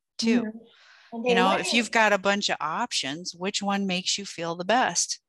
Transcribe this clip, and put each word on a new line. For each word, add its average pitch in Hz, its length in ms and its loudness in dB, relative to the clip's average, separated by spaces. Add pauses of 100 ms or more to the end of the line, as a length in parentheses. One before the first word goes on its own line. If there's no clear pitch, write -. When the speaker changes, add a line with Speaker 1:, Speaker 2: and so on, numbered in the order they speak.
(180)
Speaker 1:
too. 226 260 2
Speaker 2:
Mm-hmm. 214 140 -8 (560)
And 233 120 -8
Speaker 1:
You 247 100 4
Speaker 2:
then 185 80 4
Speaker 1:
know, 190 80 4
Speaker 2:
when 185 100 2
Speaker 1:
if 175 100 -2
Speaker 2:
you 233 60 4
Speaker 1:
you've 220 140 0
got 220 200 6
a 202 60 4
bunch 196 320 0
of 170 100 -4
options, 165 720 -4
which 185 300 -6
one 196 240 0
makes 180 300 -2
you 202 80 -8
feel 170 300 -6
the 175 100 -8
best 214 640 0